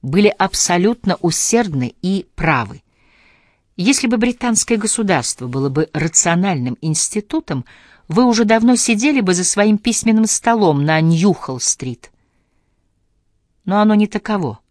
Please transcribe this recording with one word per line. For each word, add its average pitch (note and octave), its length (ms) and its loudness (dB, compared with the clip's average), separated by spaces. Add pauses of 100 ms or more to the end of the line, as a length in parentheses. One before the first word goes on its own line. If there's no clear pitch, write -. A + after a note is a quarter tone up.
Были E3+ 280 2
абсолютно F#3+ 840 0
усердны E3 840 -2
и F#3+ 240 -4 (100)
правы. B2+ 460 -4 (920)
Если A#3 320 0
бы A#3 100 0
британское A#3 600 -2
государство F#3+ 720 -2
было C3+ 220 -2
бы D3+ 220 -2
рациональным D#3+ 920 -2
институтом, E3 840 -4 (420)
вы G3+ 160 2
уже A#3 220 2
давно A3+ 300 4
сидели B3 460 0
бы F#3 120 2
за F3+ 100 -2
своим G#3 340 2
письменным A3 480 2
столом G3 600 0
на D#3 160 2
Ньюхолл-стрит. D#3+ 1120 -2 (1500)
Но G3 160 0
оно G#3+ 140 4
не G#3 120 4
таково. G3 520 -6 (120)